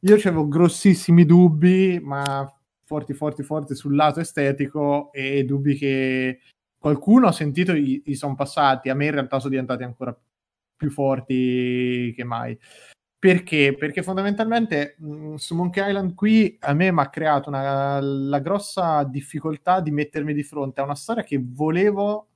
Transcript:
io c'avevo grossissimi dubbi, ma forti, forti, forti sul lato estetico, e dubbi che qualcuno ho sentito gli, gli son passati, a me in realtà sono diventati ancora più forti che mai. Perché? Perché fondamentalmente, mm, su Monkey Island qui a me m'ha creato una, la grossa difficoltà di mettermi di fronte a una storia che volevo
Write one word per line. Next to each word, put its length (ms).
io 140
c'avevo 300
grossissimi 760
dubbi, 760
ma 480
forti, 280
forti, 300
forti 320
sul 200
lato 260
estetico, 920
e 320
dubbi 320
che 640
qualcuno 480
ho 60
sentito 400
gli, 320
gli 100
son 180
passati, 560
a 40
me 140
in 40
realtà 280
sono 120
diventati 320
ancora 340
più 160
forti 1300
che 80
mai. 340
Perché? 580
Perché 240
fondamentalmente, 1000
mm, 320
su 180
Monkey 360
Island 260
qui 460
a 120
me 180
m'ha 180
creato 400
una, 500
la 400
grossa 640
difficoltà 800
di 100
mettermi 420
di 100
fronte 360
a 60
una 100
storia 280
che 200
volevo 920